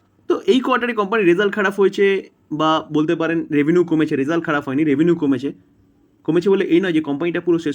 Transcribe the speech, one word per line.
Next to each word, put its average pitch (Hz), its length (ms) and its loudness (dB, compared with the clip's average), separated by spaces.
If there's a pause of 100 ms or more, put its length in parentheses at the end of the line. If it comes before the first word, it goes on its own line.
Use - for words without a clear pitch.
(280)
তো 349 120 2
এই 233 200 2
কোয়ার্টারে 240 340 -2
কোম্পানির 208 320 0
রেজাল্ট 196 280 2
খারাপ 196 260 -2
হয়েছে, 196 240 2 (480)
বা 156 180 0 (220)
বলতে 151 220 0
পারেন 160 240 -2 (200)
রেভিনিউ 165 260 2
কমেছে, 156 320 0
রেজাল্ট 156 280 -2
খারাপ 147 220 -2
হয়নি, 139 180 -2
রেভিনিউ 156 300 2
কমেছে। 139 360 -2 (760)
কমেছে 175 240 0
বলে 196 140 2
এই 165 160 2
নয় 185 120 -2
যে 156 80 2
কোম্পানিটা 160 400 -4
পুরো 175 180 0
শেষ 160 160 -4